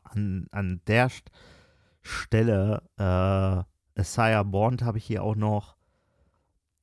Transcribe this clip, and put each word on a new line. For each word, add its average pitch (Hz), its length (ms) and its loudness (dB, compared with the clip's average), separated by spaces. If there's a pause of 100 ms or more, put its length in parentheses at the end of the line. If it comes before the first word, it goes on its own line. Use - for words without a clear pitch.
an, 98 460 -6
an 90 360 -4
der 120 220 4
St-, - 220 -14 (720)
Stelle, 107 800 0 (160)
äh, 95 1000 0
Isaiah 110 420 2
Bond 107 400 0
habe 117 160 -2
ich 110 80 -10
hier 104 160 -4
auch 104 140 -2
noch. 107 420 -2 (1040)